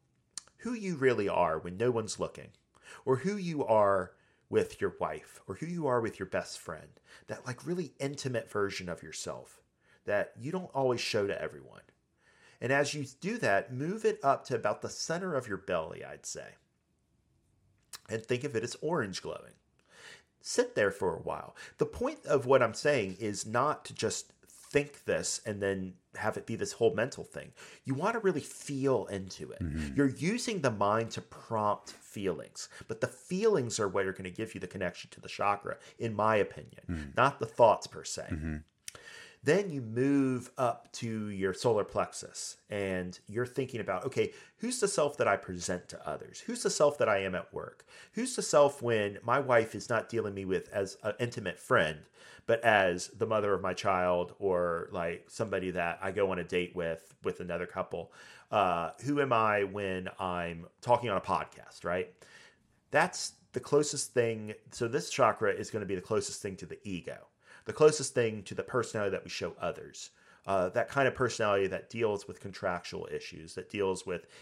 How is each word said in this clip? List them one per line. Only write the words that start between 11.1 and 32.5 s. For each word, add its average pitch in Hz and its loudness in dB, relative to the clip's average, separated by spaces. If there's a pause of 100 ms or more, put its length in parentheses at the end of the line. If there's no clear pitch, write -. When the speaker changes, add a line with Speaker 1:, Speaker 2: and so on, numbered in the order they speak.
Speaker 1:
to 92 -2
everyone. 64 -10 (800)
And 123 0
as 147 2
you 151 -6 (160)
do 220 -4
that, 104 2
move 170 -4
it 214 2
up 139 4
to 127 -2
about 107 -2
the 104 -8
center 180 -4
of 123 -2
your 98 -6
belly, 87 -4
I'd 71 -14
say, 60 -12 (1500)
and 110 -6
think 120 -2
of 147 -4
it - 0
as - -6
orange 143 -2
glowing. 67 -10 (840)
Sit - 0
there 101 4
for 92 -2
a 85 -8
while. 78 -8 (240)
The 151 2
point 294 -6
of 135 2
what 127 8
I'm 113 2
saying 110 2
is 104 -4
not 123 0
to 117 -14
just - -4 (160)
think - -2
this 90 -2
and 104 -4
then 95 0 (220)
have 107 -2
it 101 -10
be 113 -4
this 101 -4
whole 110 4
mental 113 -2
thing. 71 -14 (320)
You 135 -2
want 185 0
to 233 -2
really 180 2
feel 131 0
into 95 -8
it. - -8
Speaker 2:
Mm-hmm. 76 -2
Speaker 1:
You're 143 6
using 196 -2
the 131 4
mind 113 2
to - -6
prompt - -2
feelings, - -6 (200)